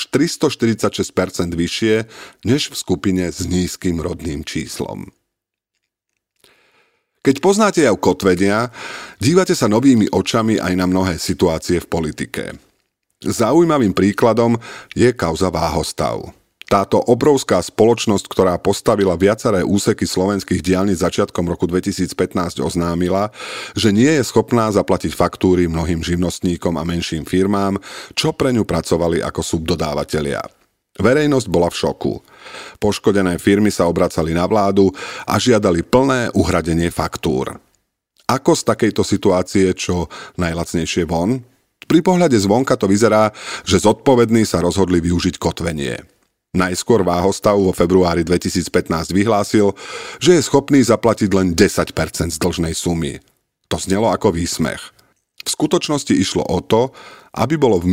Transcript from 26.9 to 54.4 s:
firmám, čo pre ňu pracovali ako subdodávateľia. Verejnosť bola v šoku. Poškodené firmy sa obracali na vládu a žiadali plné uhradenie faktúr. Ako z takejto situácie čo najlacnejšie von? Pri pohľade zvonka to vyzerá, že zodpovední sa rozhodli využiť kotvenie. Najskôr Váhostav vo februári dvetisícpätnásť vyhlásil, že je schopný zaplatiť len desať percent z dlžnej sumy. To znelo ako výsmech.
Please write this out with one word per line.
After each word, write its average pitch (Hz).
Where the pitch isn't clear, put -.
firmám, 98
čo 156
pre 135
ňu 110
pracovali 85
ako -
subdodávateľia. 76
Verejnosť 131
bola 87
v -
šoku. -
Poškodené 98
firmy 101
sa 87
obracali 85
na 85
vládu 98
a 104
žiadali 101
plné 127
uhradenie 82
faktúr. 78
Ako 131
z -
takejto 107
situácie 95
čo 90
najlacnejšie 85
von? 87
Pri 160
pohľade 175
zvonka 120
to 104
vyzerá, 107
že 92
zodpovední 113
sa 85
rozhodli 87
využiť 87
kotvenie. 78
Najskôr 90
Váhostav 92
vo 92
februári 87
dvetisícpätnásť 85
vyhlásil, 101
že 170
je 139
schopný 139
zaplatiť 110
len 92
desať 87
percent 85
z 82
dlžnej 85
sumy. 80
To -
znelo 104
ako 101
výsmech. 82